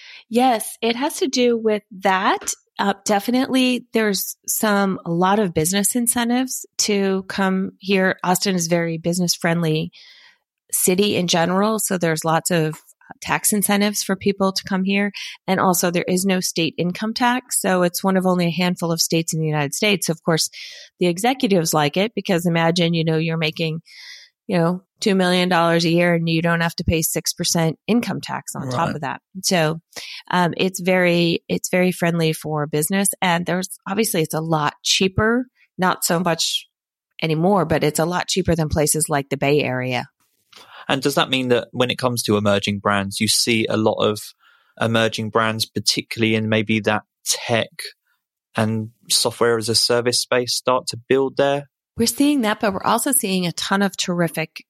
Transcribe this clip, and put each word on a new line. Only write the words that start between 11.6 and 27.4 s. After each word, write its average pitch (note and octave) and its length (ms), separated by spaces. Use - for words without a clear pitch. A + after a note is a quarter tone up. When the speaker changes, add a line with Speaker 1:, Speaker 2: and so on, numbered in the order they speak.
Speaker 1:
so G3 180
there's E3 260
lots D#3+ 280
of D#3 280
tax - 320
incentives G3+ 520
for F#3+ 120
people G3 360
to - 120
come F#3+ 200
here. G3+ 280
And F#3+ 120
also, F3 300
there E3+ 180
is F#3 160
no F#3+ 160
state E3 380
income G3 380
tax, B3+ 460
so F#3 200
it's F3 220
one F#3+ 120
of F#3 120
only F3+ 180
a E3+ 60
handful F3+ 400
of E3 100
states E3 320
in D#3 60
the D#3+ 80
United D3+ 260
States. G#3 340
Of D#3+ 140
course, E3 300
the F3+ 80
executives F#3+ 640
like D3 240
it G3+ 160
because F3 320
imagine, E3+ 480
you E3 100
know, D#3+ 140
you're E3 200
making, D#3+ 440
you F#3+ 120
know, F3 260
two G#3 140
million F3+ 340
dollars E3+ 380
a E3 40
year F3 260
and E3 120
you E3 140
don't E3+ 200
have E3+ 140
to F3+ 80
pay E3 200
six - 300
percent E3 520